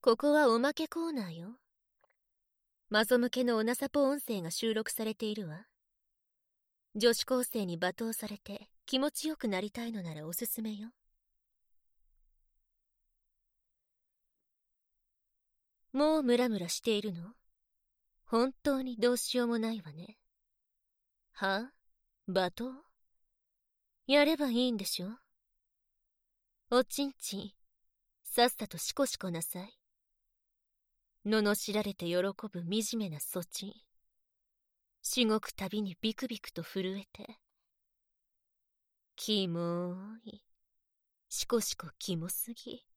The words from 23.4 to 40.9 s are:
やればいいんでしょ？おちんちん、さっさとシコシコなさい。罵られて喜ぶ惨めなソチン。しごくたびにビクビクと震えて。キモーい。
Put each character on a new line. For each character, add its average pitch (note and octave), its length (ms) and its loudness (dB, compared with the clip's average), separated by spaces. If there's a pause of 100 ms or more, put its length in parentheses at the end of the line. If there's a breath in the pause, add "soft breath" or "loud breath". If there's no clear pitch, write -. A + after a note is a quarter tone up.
や C#4+ 180 8
れ D#4 140 4
ば C#4+ 100 2
い A#3 60 0
い B3 160 4
ん A3+ 80 -2
で F#3+ 80 -4
し - 180 -4
ょ？ A3+ 140 -10 (1500)
お B3+ 140 6
ち - 200 -2
ん C#4 160 -4
ち - 160 -8
ん、 G3+ 160 -8 (720)
さ A#3+ 220 4
っ - 20 4
さ - 180 -4
と - 120 -12
シ - 160 -6
コ C#4 100 4
シ - 140 -4
コ F#3 120 -4
な E3 120 -4
さ - 200 -8
い。 G#3 140 -18 (1500)
罵 G#3 480 2
ら G#3+ 80 2
れ G3+ 100 -2
て F3 140 -6
喜 E3+ 100 0
ぶ F#3+ 160 2 (300)
惨 G#3+ 360 -2
め G3 120 -2
な D3 100 -8
ソ - 240 -6
チ - 220 -10
ン。 G#3 80 -12 (1300)
し A#3+ 240 2
ご G#3+ 120 4
く - 120 -6
た F#3+ 180 -8
び G#3+ 140 -4
に F#3+ 180 -6
ビ A3 140 -2
ク C4 140 -6
ビ A3 120 -8
ク - 100 -16
と E3+ 120 -8
震 F#3+ 360 -4
え G3+ 140 -10
て。 - 240 -18 (1800)
キ G3+ 300 0
モ E3+ 500 -2 (280)
ー A3+ 60 -16
い。 G3+ 120 -20 (840)